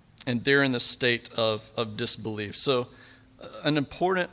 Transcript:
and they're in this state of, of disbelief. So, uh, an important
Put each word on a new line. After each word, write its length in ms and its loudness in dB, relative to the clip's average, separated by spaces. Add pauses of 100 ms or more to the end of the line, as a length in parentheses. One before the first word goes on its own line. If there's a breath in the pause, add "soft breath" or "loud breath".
(260)
and 200 -2
they're 180 6
in 80 2
this 140 0
state 500 2
of, 400 0
of 220 -4
disbelief. 580 -2
So, 320 0 (540 loud breath)
uh, 60 -16 (160)
an 140 2
important 560 0